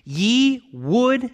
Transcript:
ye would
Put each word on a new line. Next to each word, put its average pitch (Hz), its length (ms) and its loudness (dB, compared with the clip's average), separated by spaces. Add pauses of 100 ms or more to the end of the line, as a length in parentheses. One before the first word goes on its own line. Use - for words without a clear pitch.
ye 240 580 0 (100)
would 240 600 0